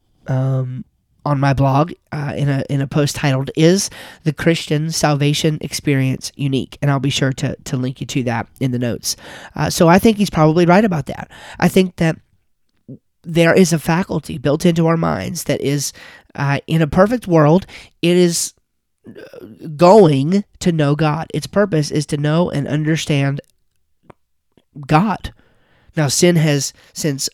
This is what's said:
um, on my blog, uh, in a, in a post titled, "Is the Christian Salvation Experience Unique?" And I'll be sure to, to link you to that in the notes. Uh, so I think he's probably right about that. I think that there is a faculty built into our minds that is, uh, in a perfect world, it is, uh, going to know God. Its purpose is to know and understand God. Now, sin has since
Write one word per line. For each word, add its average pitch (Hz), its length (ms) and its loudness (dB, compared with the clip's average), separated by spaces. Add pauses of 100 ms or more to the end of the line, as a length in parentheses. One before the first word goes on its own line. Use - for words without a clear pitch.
(280)
um, 131 560 -2 (420)
on 143 140 0
my 139 140 2
blog, 135 380 2 (200)
uh, 143 260 -8
in 139 100 -2
a, 135 220 -2
in 139 120 -2
a 135 60 -4
post 147 280 -2
titled, 135 400 -2
"Is 170 340 2 (360)
the 156 60 0
Christian 160 600 -2
Salvation 151 680 0
Experience 135 760 -4
Unique?" 135 460 -4
And 143 100 0
I'll 139 80 0
be 139 100 -2
sure 135 240 -2
to, - 220 -6
to - 220 -8
link 127 220 -6
you - 60 -10
to 135 200 -4
that 117 220 -4 (120)
in 135 100 -2
the 123 80 -2
notes. 120 380 -4 (400)
Uh, 151 160 -2
so 175 160 2
I 175 100 8
think 214 200 4
he's 202 120 0
probably 160 380 2
right 196 180 4
about 170 220 -4
that. - 240 -14 (280)
I 180 80 2
think 185 280 2
that 165 220 -2 (1080)
there 165 320 2
is 175 180 6
a 156 60 0
faculty 165 580 -4
built 147 300 0
into 165 180 2
our 165 120 2
minds 165 480 -4
that - 160 -4
is, 139 320 -4 (420)
uh, 139 320 -2
in 160 160 0
a 156 40 0
perfect 208 400 0
world, 165 380 4 (380)
it 175 120 2
is, 175 380 0 (540)
uh, - 380 -20 (300)
going 175 720 6 (140)
to 180 120 0
know 147 240 0
God. 156 380 -2
Its - 140 -6
purpose 190 420 0
is 151 160 -2
to 151 120 -6
know 151 340 0
and 139 160 -4
understand 147 720 -2 (1400)
God. 175 480 0 (640)
Now, 151 100 0
sin 175 280 2
has 147 360 0 (220)
since 139 400 -6